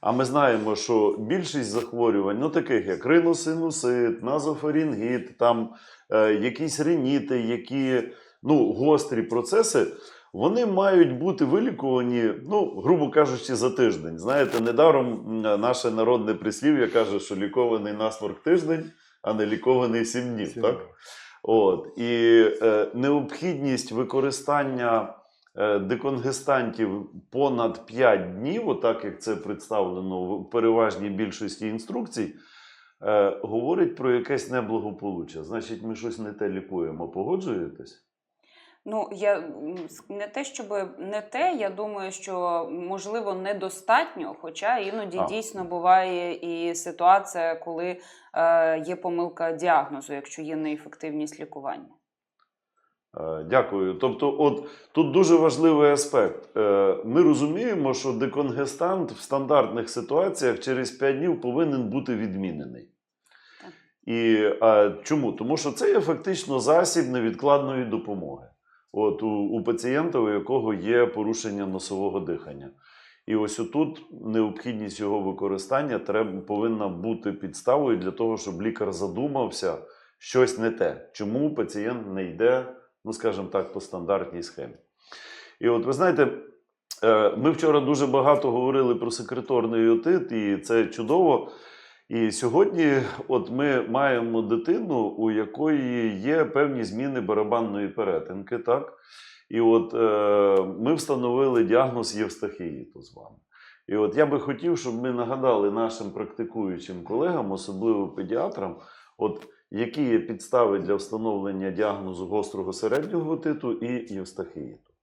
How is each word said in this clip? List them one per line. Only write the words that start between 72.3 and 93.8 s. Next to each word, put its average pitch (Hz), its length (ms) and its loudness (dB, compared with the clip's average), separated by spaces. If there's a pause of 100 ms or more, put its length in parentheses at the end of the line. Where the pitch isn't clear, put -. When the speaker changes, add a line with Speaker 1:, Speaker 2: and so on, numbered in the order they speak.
Speaker 1:
І 110 80 -2
ось 107 240 -2
отут 143 460 -4 (200)
необхідність 107 720 -2
його 104 200 -2
використання 98 800 -2
треб-, 101 460 -2
повинна 107 420 -2
бути 101 440 -6
підставою 120 640 0
для 90 140 -4
того, 113 260 -2
щоб 92 240 -8
лікар 107 320 -4
задумався, 98 840 -4 (420)
щось 127 400 2
не 113 120 0
те. 90 420 -4
Чому 120 420 -2
пацієнт 113 580 -6
не 95 120 -4
йде, 117 400 2 (400)
ну, 113 80 -6
скажімо 98 340 -4
так, 95 260 -4
по 98 80 -8
стандартній 87 640 -4
схемі. - 300 -14 (840)
І 117 100 2
от, 117 160 2
ви 131 80 0
знаєте, 151 340 4 (760)
е, 107 340 6
ми 139 140 2
вчора 160 280 4
дуже 139 280 2
багато 135 440 4
говорили 127 440 2
про 117 160 -4
секреторний 113 800 0
отит, 160 420 2
і 104 260 0
це 113 280 2
чудово. 139 680 2 (580)
І 113 220 0
сьогодні 151 640 2 (340)
от 123 240 0
ми 135 380 0